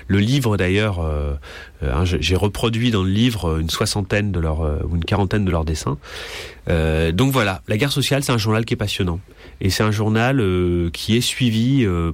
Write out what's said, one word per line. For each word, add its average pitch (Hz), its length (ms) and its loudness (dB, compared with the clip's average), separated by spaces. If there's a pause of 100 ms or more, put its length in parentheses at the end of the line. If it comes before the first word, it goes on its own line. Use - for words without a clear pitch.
Le 98 120 4
livre, 117 380 2
d'ailleurs, 95 420 0
euh, 73 340 -2 (500)
euh, 67 100 -2
hein, 85 120 0
j'ai, 87 160 0
j'ai 92 140 0
reproduit 113 560 0
dans 95 120 0
le 95 60 0
livre 95 500 0
une 80 100 -2
soixantaine 104 640 -2
de 90 80 -2
leurs, 80 220 0
euh, 76 260 0
ou 85 80 -2
une 82 100 0
quarantaine 101 400 0
de 90 60 2
leurs 82 140 0
dessins. 78 320 -4 (720)
Euh, 80 420 2
donc 127 200 2
voilà, 104 360 0
La 107 100 -2
Guerre 139 140 0
sociale, 139 320 0
c'est 143 80 -2
un 117 60 2
journal 110 280 0
qui - 80 -4
est 113 40 -2
passionnant. 92 420 -2 (400)
Et 95 100 0
c'est 110 140 0
un 107 80 2
journal, 110 480 2
euh, 87 520 2
qui - 260 0
est 123 40 4
suivi, 123 600 2
euh, 85 300 0